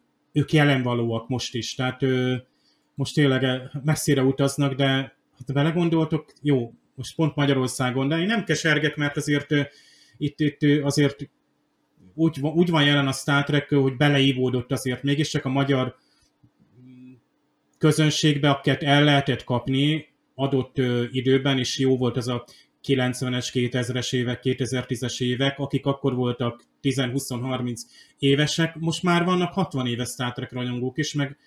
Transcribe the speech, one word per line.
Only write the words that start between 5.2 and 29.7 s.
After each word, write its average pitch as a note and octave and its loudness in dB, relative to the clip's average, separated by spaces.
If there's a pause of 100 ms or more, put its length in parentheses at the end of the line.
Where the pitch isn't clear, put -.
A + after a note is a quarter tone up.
hát - -8
belegondoltok, D#3+ 0 (100)
jó, C3 0 (220)
most - -12
pont D#3 0
Magyarországon, C3 0
de D#3+ 0
én E3+ -2
nem G#3+ -2
kesergek, D3+ 0
mert D3 -4
azért, D3 -2
ö, D3 2 (560)
itt, D3 -4
itt, D3+ -2
ö, D3 4
azért C#3+ 0 (840)
úgy D#3+ 0
va-, D#3 -2
úgy E3+ 2
van D#3 4
jelen C#3+ 4
a C3+ 0
Star C#3+ 0
Trek, C#3+ 0
hogy C3+ 2
beleívódott C3 2
azért B2+ -4
mégiscsak C#3+ -2
a C3+ -4
magyar C3+ 0 (1800)
közönségbe, D3+ 2
akiket C#3 0
el C#3+ 4
lehetett C#3 2
kapni C3+ -2 (260)
adott, C3+ -2
ö, B2 0
időben, C3 2
és B2 -4
jó C3 2
volt A#2+ 0
ez A#2+ -4
a A#2+ -4 (360)
kilencvenes, B2+ -2
kétezres B2 -2
évek, B2 -2
kétezertízes B2+ -4
évek, B2+ -2
akik C#3 -4
akkor C3+ 0
voltak B2 -2 (160)
tizen, B2+ 0
húsz, C#3 -6
harminc B2 -6 (360)
évesek, D3 2
most D#3+ -4
már F3 2
vannak F3+ 0
hatvan C#3 -2